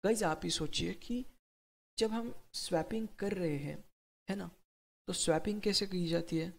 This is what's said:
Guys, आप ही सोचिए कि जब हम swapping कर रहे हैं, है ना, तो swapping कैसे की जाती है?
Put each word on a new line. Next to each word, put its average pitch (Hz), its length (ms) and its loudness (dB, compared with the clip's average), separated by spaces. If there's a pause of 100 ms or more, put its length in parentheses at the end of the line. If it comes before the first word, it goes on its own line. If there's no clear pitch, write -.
Guys, 214 180 4
आप 156 220 2
ही 170 60 2
सोचिए 165 420 0
कि 247 340 -4 (720)
जब 220 120 4
हम 233 240 -2 (180)
swapping 220 560 0
कर 202 240 -2
रहे 170 240 0
हैं, 147 280 -4 (460)
है 196 60 0
ना, 180 140 -8 (560)
तो 185 60 -4
swapping 180 480 2
कैसे 202 260 2
की 180 220 0
जाती 165 300 0
है? 170 200 -4